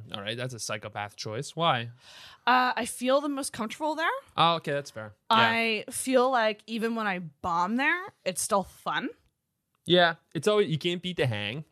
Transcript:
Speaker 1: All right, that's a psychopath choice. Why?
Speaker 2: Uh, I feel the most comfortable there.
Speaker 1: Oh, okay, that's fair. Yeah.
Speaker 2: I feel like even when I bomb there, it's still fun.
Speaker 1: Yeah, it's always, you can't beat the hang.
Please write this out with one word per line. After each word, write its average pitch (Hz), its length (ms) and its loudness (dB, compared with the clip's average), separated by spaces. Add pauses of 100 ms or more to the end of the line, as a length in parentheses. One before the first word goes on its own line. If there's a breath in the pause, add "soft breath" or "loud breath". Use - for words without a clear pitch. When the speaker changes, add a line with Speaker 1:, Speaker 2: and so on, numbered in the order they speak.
(140)
Speaker 1:
All 104 80 -8
right, 110 160 -6
that's 127 160 -6
a 113 60 -12
psychopath 107 560 -8
choice. 117 400 -8
Why? 135 340 2 (560 loud breath)
Speaker 2:
Uh, 254 300 4
I 240 100 -4
feel 262 360 0
the 294 80 -2
most 277 240 -6
comfortable 294 420 -4
there. 320 140 0 (280)
Speaker 1:
Oh, 165 180 4
okay, 160 160 -4
that's 143 200 -4
fair. 107 220 -12 (180)
Yeah. 226 60 6
Speaker 2:
I 226 520 2
feel 254 400 2
like 220 380 2
even 226 280 -2
when 220 120 -2
I 185 120 -2
bomb 175 580 -2
there, 339 360 0 (100)
it's 185 180 -4
still 202 220 0
fun. 175 460 -6 (760)
Speaker 1:
Yeah, 170 300 6 (180)
it's 160 140 -4
always, 208 220 4
you 156 80 0
can't 175 240 -2
beat 180 160 -8
the 156 100 2
hang. 110 440 -4